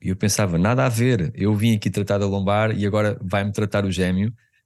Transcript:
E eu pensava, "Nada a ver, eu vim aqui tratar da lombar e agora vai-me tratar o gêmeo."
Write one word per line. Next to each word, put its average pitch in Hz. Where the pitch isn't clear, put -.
E 95
eu 92
pensava, 98
"Nada 120
a 131
ver, 113
eu 101
vim 110
aqui 104
tratar 101
da 101
lombar 101
e 101
agora 104
vai-me 101
tratar 104
o 95
gêmeo." 92